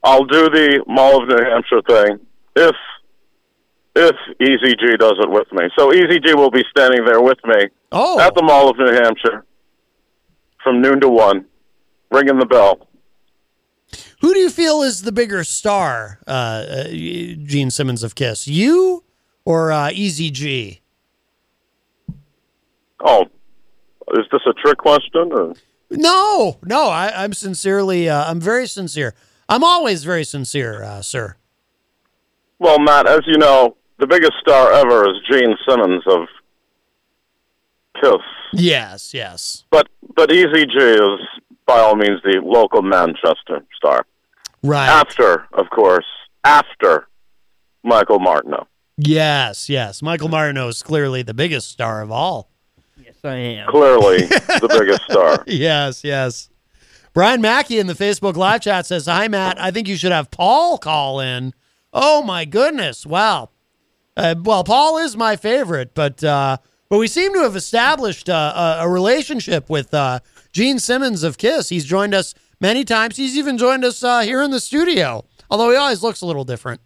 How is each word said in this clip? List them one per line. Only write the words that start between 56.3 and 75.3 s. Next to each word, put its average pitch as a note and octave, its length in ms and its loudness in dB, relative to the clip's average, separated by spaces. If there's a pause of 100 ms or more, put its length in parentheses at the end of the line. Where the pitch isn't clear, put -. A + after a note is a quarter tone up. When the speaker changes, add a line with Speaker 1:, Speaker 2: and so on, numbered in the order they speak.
Speaker 2:
Brian A3+ 280 2
Mackey A#3 400 0
in F#3 80 -4
the F3 60 -6
Facebook G3 420 -4
Live G3 240 0
chat F#3 260 -4
says, D#3+ 200 -6
"Hi, F3+ 200 -2
Matt. F#3+ 340 -4
I F#3 120 -6
think G3+ 160 -8
you G3 80 -6
should F3+ 160 -2
have D#3 180 -4
Paul C#4+ 480 0
call C#3+ 400 -4
in." B2+ 340 -8 (400)
Oh, D4 300 2
my F3+ 220 -8
goodness. G3+ 600 -4
Wow. E3+ 460 -2 (640)
Uh, E3+ 240 -2
well, G3 220 0
Paul D4 360 0
is D4+ 180 -6
my A3 200 -2
favorite, G3 580 -4
but, D3 280 -6
uh, C#3 360 -2 (300)
but G3+ 100 0
we A3+ 80 0
seem F#4+ 280 -4
to F#4+ 60 0
have A3+ 160 -2
established, A#3 720 -4
uh, D#3+ 500 -2
a, E3 40 -6
a F3 40 -2
relationship F#3+ 800 -4
with, D3+ 240 -6
uh, C3 280 -4 (320)
Gene B3+ 260 -2
Simmons B3 440 -4
of D#3 140 -6
Kiss. B3+ 340 -4
He's E3+ 140 -6
joined G3 300 -4
us F#3+ 200 -4 (260)
many A#3 240 -2
times. A3+ 320 -2
He's C4 200 -6
even C#4 220 -4
joined B3+ 260 -2
us, B3 180 -4
uh, B3 180 0
here A#3+ 220 -2
in C#4+ 80 -2
the C4 100 -4
studio, G3+ 640 -4 (260)